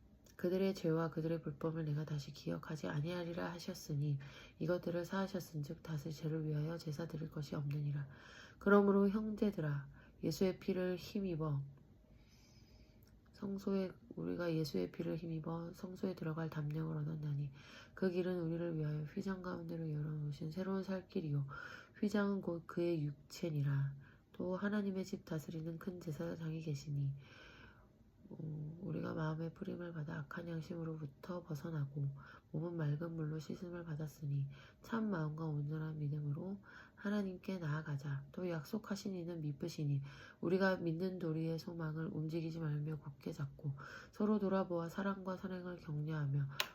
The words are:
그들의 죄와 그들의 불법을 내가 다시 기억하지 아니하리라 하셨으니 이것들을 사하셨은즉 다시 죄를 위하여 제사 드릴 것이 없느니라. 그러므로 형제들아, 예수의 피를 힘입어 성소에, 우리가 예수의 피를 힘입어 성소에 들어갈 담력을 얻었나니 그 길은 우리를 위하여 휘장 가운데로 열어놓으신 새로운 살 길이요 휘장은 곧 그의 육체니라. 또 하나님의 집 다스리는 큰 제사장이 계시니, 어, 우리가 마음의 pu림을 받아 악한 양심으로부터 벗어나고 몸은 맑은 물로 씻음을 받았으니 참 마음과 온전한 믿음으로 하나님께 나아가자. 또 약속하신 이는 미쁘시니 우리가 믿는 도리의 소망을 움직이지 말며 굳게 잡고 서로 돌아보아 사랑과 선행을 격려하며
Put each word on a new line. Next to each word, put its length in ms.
그들의 360
죄와 360
그들의 320
불법을 420
내가 220
다시 260
기억하지 560
아니하리라 640
하셨으니 640
이것들을 440
사하셨은즉 800
다시 300
죄를 320
위하여 320
제사 280
드릴 240
것이 260
없느니라. 520
그러므로 520
형제들아, 760
예수의 360
피를 360
힘입어 680
성소에, 580
우리가 380
예수의 380
피를 260
힘입어 560
성소에 400
들어갈 360
담력을 460
얻었나니 540
그 160
길은 300
우리를 380
위하여 260
휘장 280
가운데로 520
열어놓으신 580
새로운 320
살 260
길이요 360
휘장은 420
곧 240
그의 380
육체니라. 880
또 240
하나님의 480
집 220
다스리는 520
큰 220
제사장이 640
계시니, 500
어, 540
우리가 300
마음의 380
pu림을 400
받아 280
악한 280
양심으로부터 920
벗어나고 640
몸은 260
맑은 340
물로 280
씻음을 440
받았으니 600
참 280
마음과 340
온전한 560
믿음으로 580
하나님께 640
나아가자. 760
또 180
약속하신 640
이는 260
미쁘시니 600
우리가 360
믿는 420
도리의 400
소망을 520
움직이지 480
말며 400
굳게 340
잡고 400
서로 280
돌아보아 500
사랑과 460
선행을 440
격려하며 640